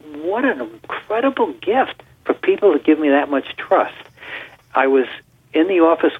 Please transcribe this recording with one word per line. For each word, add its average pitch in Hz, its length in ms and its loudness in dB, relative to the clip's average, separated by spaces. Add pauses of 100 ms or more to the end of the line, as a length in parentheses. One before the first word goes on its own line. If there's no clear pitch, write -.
(220)
what 196 220 -4
an - 160 -2
incredible 214 920 -4
gift - 500 -4 (220)
for - 100 -4
people 190 380 2
to 156 60 2
give 156 200 2
me 151 120 0
that 143 200 2
much - 260 -4
trust. - 380 0 (800)
I 131 120 2
was 135 200 2 (460)
in 160 160 2
the 185 120 2
office 165 400 4